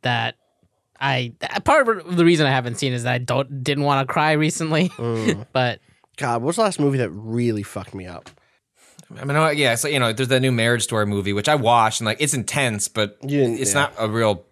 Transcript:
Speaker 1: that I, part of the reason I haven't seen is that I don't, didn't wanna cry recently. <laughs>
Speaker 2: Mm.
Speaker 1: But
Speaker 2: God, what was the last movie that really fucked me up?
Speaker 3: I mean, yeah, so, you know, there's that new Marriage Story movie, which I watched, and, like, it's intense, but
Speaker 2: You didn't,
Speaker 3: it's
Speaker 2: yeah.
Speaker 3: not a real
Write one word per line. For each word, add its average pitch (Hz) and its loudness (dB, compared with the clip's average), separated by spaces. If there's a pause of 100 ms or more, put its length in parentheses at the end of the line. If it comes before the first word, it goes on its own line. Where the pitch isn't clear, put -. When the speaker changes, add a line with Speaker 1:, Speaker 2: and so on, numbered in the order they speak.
Speaker 1:
that 117 -2 (640)
I, 127 -2 (300)
part 277 4
of 180 -4
the 170 6
reason 160 6
I 135 4
haven't 123 -2
seen 131 -2
is 120 -6
that 123 0
I 123 0
don't, 127 -4
didn't 143 0
wanna 135 2
cry 156 2
recently. 156 0
<laughs> - -14
Speaker 2:
Mm. 113 -2
Speaker 1:
But 123 0 (380)
Speaker 2:
God, 120 -2
what 123 -4
was 175 -2
the 226 2
last 196 -2
movie 139 2
that 113 -2
really 110 -4
fucked 98 -12
me 95 -12
up? 90 -16 (880)
Speaker 3:
I 127 -12
mean, 147 2
yeah, 131 4
so, 131 -4
you 147 0
know, 120 2
there's 127 -2
that 127 4
new 131 2
Marriage 117 2
Story 107 0
movie, 101 -2
which 101 -2
I 151 4
watched, 113 4
and, 113 -4
like, 110 -2
it's 151 0
intense, 117 -2
but 104 -2
Speaker 2:
You 143 -2
didn't, 117 2
Speaker 3:
it's 131 -2
Speaker 2:
yeah. 143 2
Speaker 3:
not - -4
a 110 -2
real 107 0